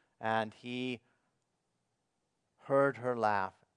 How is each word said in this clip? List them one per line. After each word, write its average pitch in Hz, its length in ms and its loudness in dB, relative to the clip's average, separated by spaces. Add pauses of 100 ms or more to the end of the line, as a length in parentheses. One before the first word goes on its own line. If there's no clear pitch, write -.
(200)
And 110 320 0
he 123 500 -6 (1600)
heard 139 340 2
her 123 200 -4
laugh 104 380 0 (220)